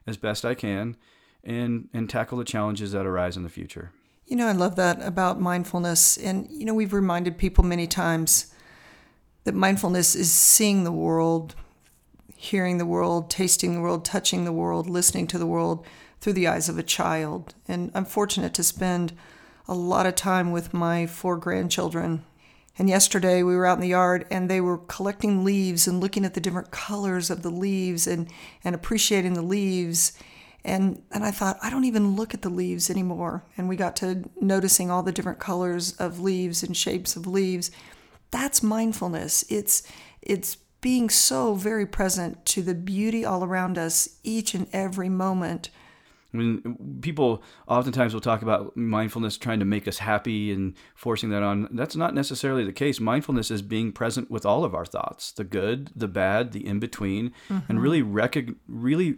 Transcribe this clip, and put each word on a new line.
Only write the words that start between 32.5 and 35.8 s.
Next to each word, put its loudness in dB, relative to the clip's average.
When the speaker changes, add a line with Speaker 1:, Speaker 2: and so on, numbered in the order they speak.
Speaker 2:
anymore." -2
And -2
we -2
got -2
to -4
noticing 4
all 0
the -2
different -4
colors -2